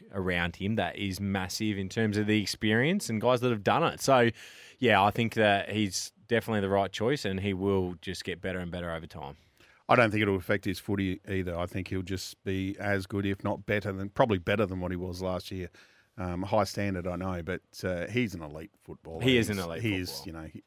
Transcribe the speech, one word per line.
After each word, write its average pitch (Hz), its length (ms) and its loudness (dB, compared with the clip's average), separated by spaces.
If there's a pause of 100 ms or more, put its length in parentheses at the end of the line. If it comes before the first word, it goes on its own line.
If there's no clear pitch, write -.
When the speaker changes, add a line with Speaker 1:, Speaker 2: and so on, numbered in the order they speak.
(120)
Speaker 1:
around 87 440 0
him. 104 200 -2
That 90 200 -2
is 95 240 -4
massive 98 560 -2
in 95 120 -6
terms 107 300 0
of 107 100 0
the 107 120 4
experience 117 680 0
and 110 100 -2
guys 120 200 4
that 123 100 2
have 104 140 -2
done 117 180 4
it. 127 180 0
So, 123 300 6 (480)
yeah, 107 240 8
I 104 80 6
think 113 240 0
that 101 360 4
he's 104 420 -2 (160)
definitely 113 320 2
the 98 80 2
right 98 240 2
choice, 135 320 -2
and 95 160 -2
he 101 140 0
will 92 480 0
just 90 220 -8
get 87 160 -6
better 92 180 -4
and 87 120 -6
better 87 220 -6
over 82 140 -8
time. 73 320 -14 (500)
Speaker 2:
I 120 80 6
don't 113 160 6
think 107 100 2
it'll 98 140 2
affect 101 300 -2
his 92 120 -2
footy 98 500 -2
either. 90 300 -4
I 87 80 -2
think 92 220 -6
he'll 95 140 -4
just 92 420 -8
be 95 340 -2
as 98 280 0
good, 101 200 -2
if 98 160 -2
not 101 240 -4
better 104 240 0
than, 98 200 -6
probably 113 280 2
better 104 280 0
than 92 120 -4
what 90 140 -4
he 90 40 -4
was 90 240 -8
last 92 300 -4
year. 92 180 -8 (480)
Um, 90 260 -4
high 104 220 2
standard, 95 420 -2
I 90 100 -4
know, 90 260 -4
but, 90 200 -6 (200)
uh, 87 240 -2
he's 110 280 -2
an 80 80 -10
elite 76 280 -14 (140)
footballer. 80 380 -12
Speaker 1:
He 127 160 6
is 107 100 2
an 104 80 -2
Speaker 2:
He's, 92 80 -4
Speaker 1:
elite 82 180 -6
Speaker 2:
he 107 140 0
is, 90 140 -4
Speaker 1:
footballer. - 160 -12
Speaker 2:
you 80 280 -12
know, - 120 -16